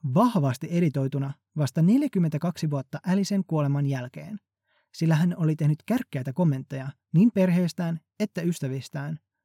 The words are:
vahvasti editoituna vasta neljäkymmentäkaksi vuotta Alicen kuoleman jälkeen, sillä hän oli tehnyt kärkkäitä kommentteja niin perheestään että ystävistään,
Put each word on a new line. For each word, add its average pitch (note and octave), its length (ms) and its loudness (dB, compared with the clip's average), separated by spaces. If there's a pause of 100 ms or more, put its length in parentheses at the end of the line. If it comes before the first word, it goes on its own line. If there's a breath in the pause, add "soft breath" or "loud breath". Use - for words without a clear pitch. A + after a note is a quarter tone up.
(140)
vahvasti D#3+ 580 2
editoituna C#3 640 -2 (240)
vasta D3+ 240 0
neljäkymmentäkaksi F3 880 2
vuotta C#3 360 -6
Alicen G3 380 0
kuoleman C#3+ 400 0
jälkeen, C#3 540 -6 (540)
sillä D#3+ 220 2
hän F3 220 2
oli D#3 180 0
tehnyt D3+ 300 0
kärkkäitä C#3 480 -4
kommentteja C3+ 560 -2 (240)
niin G#3 180 6
perheestään F3 680 0 (200)
että G#3 220 -6
ystävistään, D3+ 800 -6 (260)